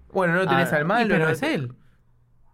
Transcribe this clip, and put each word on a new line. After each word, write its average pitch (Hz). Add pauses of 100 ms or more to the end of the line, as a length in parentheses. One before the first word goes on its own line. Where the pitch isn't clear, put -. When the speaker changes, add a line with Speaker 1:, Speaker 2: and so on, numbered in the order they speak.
(120)
Speaker 1:
Bueno, 180
no 185
tenés -
Speaker 2:
Ah. 180
Speaker 1:
al 151
malo, 220
Speaker 3:
Y, 208
pero 165
Speaker 1:
no 156
Speaker 3:
es 160
él. 185 (800)